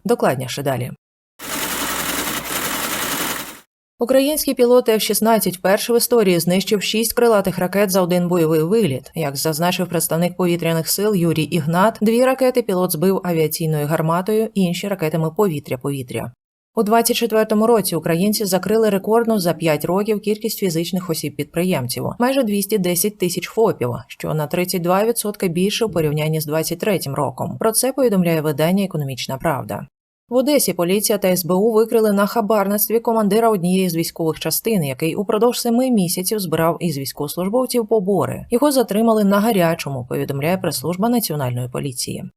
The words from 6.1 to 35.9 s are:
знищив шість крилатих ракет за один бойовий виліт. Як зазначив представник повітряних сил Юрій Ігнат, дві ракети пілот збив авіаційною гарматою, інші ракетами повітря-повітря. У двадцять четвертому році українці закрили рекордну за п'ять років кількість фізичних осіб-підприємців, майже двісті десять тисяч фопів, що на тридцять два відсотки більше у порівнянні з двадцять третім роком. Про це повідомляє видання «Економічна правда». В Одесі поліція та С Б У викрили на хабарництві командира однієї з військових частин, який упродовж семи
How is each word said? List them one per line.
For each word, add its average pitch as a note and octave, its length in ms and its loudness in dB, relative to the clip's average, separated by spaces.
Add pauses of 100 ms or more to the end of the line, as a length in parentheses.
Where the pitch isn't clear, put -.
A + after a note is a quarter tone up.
знищив F#3 440 0
шість A3+ 300 -2
крилатих G3+ 460 2
ракет F#3+ 320 0
за F#3+ 100 4
один F3 260 2
бойовий D#3+ 360 2
виліт. E3 520 0
Як C#3+ 200 -4
зазначив E3+ 540 -2
представник E3+ 480 -2
повітряних E3 520 0
сил G#3 260 0
Юрій E3 280 2
Ігнат, E3 580 0
дві A3+ 240 4
ракети B3+ 360 2
пілот F3+ 300 0
збив F#3 320 0
авіаційною D#3 640 0
гарматою, F3+ 680 0
інші F3+ 340 0
ракетами D#3+ 440 -2
повітря-повітря. C3+ 1000 -4 (440)
У A3 80 2
двадцять A#3 340 2
четвертому A3 500 2
році G#3 280 2
українці F3+ 500 0
закрили G3 440 2
рекордну G#3+ 500 2
за E3+ 140 0
п'ять D#3+ 320 0
років G3+ 360 0
кількість G#3+ 360 -4
фізичних F3 520 -2
осіб-підприємців, D3 960 -4 (140)
майже C4 240 2
двісті G3+ 340 0
десять F3+ 400 0
тисяч F3 300 -2
фопів, E3 420 0 (180)
що - 260 -6
на D3+ 140 -2
тридцять F3+ 340 -2
два F#3 240 2
відсотки G#3 420 -2
більше F#3 380 0
у G#3+ 40 -4
порівнянні D#3 520 0
з D#3 40 -6
двадцять D#3+ 340 -2
третім D3 360 -2
роком. B2+ 440 -4
Про A3 120 2
це B3 220 -2
повідомляє F#3 480 2
видання D#3 420 0
«Економічна C3+ 540 -6
правда». A#2+ 500 -4 (420)
В A#3+ 60 -6
Одесі B3+ 380 2
поліція G3 440 0
та F#3+ 100 0
С F#3 180 0
Б E3+ 80 0
У G#3 180 2
викрили A3 400 2
на G3+ 140 2
хабарництві G#3 720 0
командира A3+ 500 2
однієї F#3 400 2
з D#3+ 60 -4
військових D#3+ 440 -2
частин, F3+ 440 0
який C#3+ 320 -2
упродовж A3 440 0
семи B3 320 2